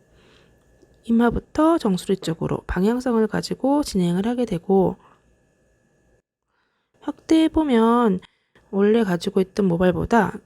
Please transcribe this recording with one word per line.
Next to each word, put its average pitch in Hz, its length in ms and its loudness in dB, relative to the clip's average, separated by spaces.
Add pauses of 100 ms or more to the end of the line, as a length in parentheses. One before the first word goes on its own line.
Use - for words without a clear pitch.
(1040)
이마부터 240 760 2
정수리 190 380 -2
쪽으로 - 500 -6
방향성을 226 580 0
가지고 214 560 -2
진행을 180 460 -2
하게 247 180 -4
되고 185 520 0 (2000)
확대해 320 480 0
보면 233 720 2 (500)
원래 208 340 2
가지고 190 380 -2
있던 196 240 -2
모발보다 175 680 0 (120)